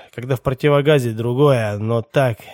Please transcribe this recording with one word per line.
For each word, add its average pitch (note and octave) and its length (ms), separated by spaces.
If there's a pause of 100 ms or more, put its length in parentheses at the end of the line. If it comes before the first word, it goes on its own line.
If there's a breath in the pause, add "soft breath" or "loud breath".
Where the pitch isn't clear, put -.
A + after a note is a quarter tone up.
(160 loud breath)
Когда B2 220
в - 40
противогазе C#3+ 720
другое, A#2 640
но A2+ 240
так C3 360 (160)